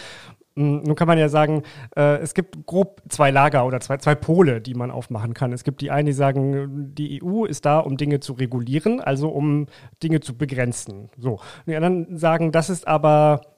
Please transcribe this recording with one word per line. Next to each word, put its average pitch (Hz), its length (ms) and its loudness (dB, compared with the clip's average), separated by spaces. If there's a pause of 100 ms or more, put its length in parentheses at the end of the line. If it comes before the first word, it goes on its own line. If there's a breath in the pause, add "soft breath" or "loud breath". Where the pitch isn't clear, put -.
(560 loud breath)
Mm, 147 240 0
nun 151 160 -2
kann 165 120 0
man 165 100 4
ja 151 120 4
sagen, 151 340 2 (320 loud breath)
äh, 147 220 4
es 156 160 -8
gibt 156 320 -6
grob 190 420 -2
zwei 139 240 2
Lager 139 340 4
oder 127 140 -2
zwei, 139 180 -6
zwei 151 180 2
Pole, 151 440 2
die 120 140 -10
man 123 180 -6
aufmachen 117 420 -6
kann. 123 200 -2
Es 123 100 -10
gibt 139 160 -4
die 143 120 -6
einen, 147 160 2
die 143 60 0
sagen, 139 800 -2
die 147 240 -8
E - 40 -12
U 202 240 -2
ist - 200 -8
da, 147 140 4
um 143 160 -2
Dinge 143 240 0
zu 139 140 -10
regulieren, 131 640 -2
also 139 300 -2
um 147 380 0 (360 loud breath)
Dinge 160 160 0
zu 123 180 -10
begrenzen. 120 800 -4
So. 120 160 -4
Und - 340 -12
die 160 80 -4
anderen 170 420 -2
sagen, 165 340 2
das 165 180 0
ist 175 180 -4
aber 151 540 4 (160)